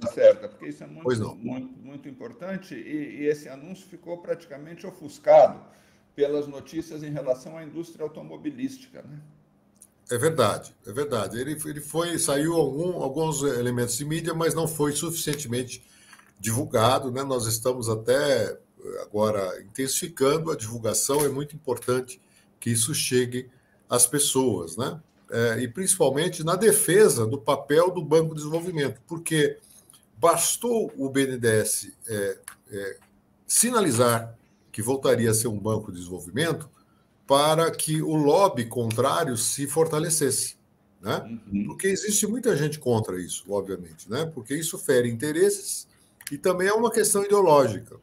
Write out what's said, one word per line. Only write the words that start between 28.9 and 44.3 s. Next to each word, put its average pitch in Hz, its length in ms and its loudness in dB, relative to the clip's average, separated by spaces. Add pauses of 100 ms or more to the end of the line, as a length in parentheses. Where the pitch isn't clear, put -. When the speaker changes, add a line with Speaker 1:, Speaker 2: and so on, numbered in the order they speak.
Speaker 2:
porque 156 500 0 (600)
bastou 190 800 2
o 135 140 -4
B 135 140 2
N 127 140 -4
D 117 100 0
E 110 140 4
S, - 320 -4 (140)
é, 101 300 -4 (320)
é, 98 280 -10 (500)
sinalizar 123 880 2 (340)
que 110 100 -8
voltaria 120 500 2
a - 20 4
ser 113 140 0
um 107 100 -4
banco 101 340 -4
de 87 60 -12
desenvolvimento 90 720 -6 (560)
para 156 460 4
que 156 300 -4
o 156 140 -2
lobby 151 500 4
contrário 127 720 0
se - 300 -4
fortalecesse, 156 920 0 (440)
né? 117 460 -6
Speaker 1:
Uhum. 101 200 -2
Speaker 2:
Porque - 200 -4
existe 202 400 0
muita 226 280 0
gente 147 220 0
contra 107 420 0
isso, - 300 -10
obviamente, 90 600 -8
né? 160 240 -4